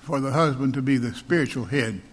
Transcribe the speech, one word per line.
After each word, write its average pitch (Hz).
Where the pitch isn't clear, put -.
for 139
the 135
husband 139
to 135
be 135
the 120
spiritual 131
head 110